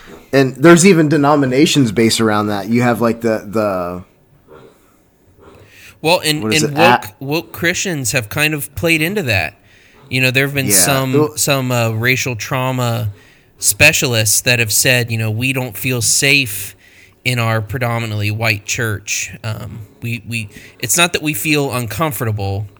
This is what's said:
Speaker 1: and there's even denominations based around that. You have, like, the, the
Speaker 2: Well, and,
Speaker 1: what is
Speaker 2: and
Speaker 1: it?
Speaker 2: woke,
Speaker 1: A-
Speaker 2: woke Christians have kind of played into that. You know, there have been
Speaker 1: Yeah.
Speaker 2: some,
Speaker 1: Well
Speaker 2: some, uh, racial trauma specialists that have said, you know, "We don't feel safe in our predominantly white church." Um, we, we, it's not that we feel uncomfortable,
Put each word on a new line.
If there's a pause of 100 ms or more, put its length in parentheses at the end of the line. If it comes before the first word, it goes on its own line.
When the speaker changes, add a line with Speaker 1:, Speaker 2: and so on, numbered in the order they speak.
(320)
Speaker 1:
and
there's
even
denominations
based
around
that.
You
have,
like,
the,
the (2000)
Speaker 2:
Well,
and,
Speaker 1:
what
is
Speaker 2:
and
Speaker 1:
it?
Speaker 2:
woke,
Speaker 1:
A- (100)
Speaker 2:
woke
Christians
have
kind
of
played
into
that. (540)
You
know,
there
have
been
Speaker 1:
Yeah.
Speaker 2:
some,
Speaker 1:
Well
Speaker 2:
some,
uh,
racial
trauma (480)
specialists
that
have
said,
you
know,
"We
don't
feel
safe (500)
in
our
predominantly
white
church." (100)
Um, (160)
we,
we, (300)
it's
not
that
we
feel
uncomfortable, (140)